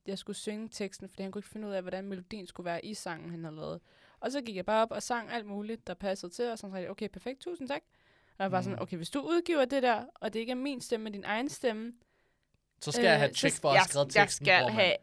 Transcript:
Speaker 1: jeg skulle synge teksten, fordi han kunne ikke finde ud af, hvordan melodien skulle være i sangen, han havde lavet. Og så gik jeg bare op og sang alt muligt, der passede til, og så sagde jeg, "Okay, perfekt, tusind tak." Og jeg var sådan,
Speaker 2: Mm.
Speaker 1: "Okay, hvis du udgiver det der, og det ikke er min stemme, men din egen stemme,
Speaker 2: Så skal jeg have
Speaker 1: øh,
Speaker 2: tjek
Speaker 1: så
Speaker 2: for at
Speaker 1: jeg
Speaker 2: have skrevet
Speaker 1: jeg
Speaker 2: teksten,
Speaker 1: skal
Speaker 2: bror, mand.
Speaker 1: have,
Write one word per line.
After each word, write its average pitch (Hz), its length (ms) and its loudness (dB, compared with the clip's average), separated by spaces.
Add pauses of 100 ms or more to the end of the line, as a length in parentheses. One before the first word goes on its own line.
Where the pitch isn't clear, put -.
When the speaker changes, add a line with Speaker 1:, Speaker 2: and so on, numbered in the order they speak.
Speaker 1:
jeg 190 120 -6
skulle - 180 -10
synge 214 320 -8
teksten, 196 400 -8
fordi - 140 -10
han 190 100 -6
kunne 202 60 -8
ikke 202 100 -10
finde 214 200 -10
ud 202 40 -6
af, 185 100 -2
hvordan 185 260 -6
melodien 190 380 -10
skulle - 180 -12
være 170 200 -4
i 214 100 -10
sangen, 165 360 -8
han 165 140 -8
havde 156 120 -10
lavet. 156 240 -8 (400)
Og 247 120 -4
så 277 80 -2
gik 233 160 -8
jeg 180 100 -4
bare 220 160 4
op 226 80 2
og - 120 -4
sang 233 280 -4
alt 208 160 -6
muligt, 208 400 -8
der 185 80 -6
passede 190 380 -4
til, 240 180 -2
og 226 80 -6
så - 20 -14 (100)
sagde 190 120 -10
jeg, 170 80 -6
"Okay, 202 180 -8
perfekt, 247 320 -10
tusind 330 280 -8
tak." 285 120 -4 (580)
Og 196 40 -4
jeg 190 100 0
var 185 100 2
sådan, 190 140 -4
Speaker 2:
Mm. - 60 -6
Speaker 1:
"Okay, - 140 -6
hvis 170 140 -8
du 285 100 -2
udgiver 330 440 2
det 262 180 2
der, 233 220 2 (100)
og 208 180 -6
det 220 80 -4
ikke 233 120 -4
er 254 40 -2
min 262 240 -4
stemme, 226 240 -4
men 220 80 -6
din 202 120 -10
egen 226 240 -2
stemme, 233 440 -2 (880)
Speaker 2:
Så 147 120 -4
skal 233 120 4
jeg 160 140 8
have 143 100 6
Speaker 1:
øh, - 60 -6
Speaker 2:
tjek - 180 4
Speaker 1:
så - 80 -6
Speaker 2:
for - 80 2
at 139 60 8
Speaker 1:
jeg 190 60 10
Speaker 2:
have 185 80 6
skrevet 143 280 2
Speaker 1:
jeg 208 60 10
Speaker 2:
teksten, - 240 0
Speaker 1:
skal 180 160 10
Speaker 2:
bror, - 60 4
mand. 220 120 4
Speaker 1:
have, 180 220 6